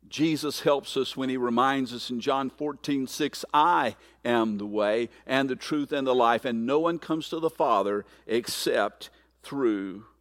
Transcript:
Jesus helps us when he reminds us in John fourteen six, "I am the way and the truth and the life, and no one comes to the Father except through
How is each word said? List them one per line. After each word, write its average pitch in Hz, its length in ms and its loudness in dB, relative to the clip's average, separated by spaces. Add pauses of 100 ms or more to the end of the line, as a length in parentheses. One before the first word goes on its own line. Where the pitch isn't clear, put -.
Jesus 151 520 -2
helps 143 360 0
us 131 180 -2
when 131 140 -4
he 131 80 -2
reminds 123 560 2
us 120 160 -10
in 123 120 -4
John 135 280 0
fourteen 143 580 -4
six, - 460 -4
"I 151 440 4 (280)
am 113 320 2
the 101 100 -6
way 107 440 0 (160)
and 135 240 0
the 127 60 -2
truth 147 360 -4
and 139 140 -2
the 127 80 2
life, 117 320 4
and 117 180 -2
no 135 140 2
one 170 200 0
comes 160 300 -4
to 165 120 -6
the 160 100 0
Father 104 560 0 (200)
except - 840 -2 (320)
through 104 640 -2 (140)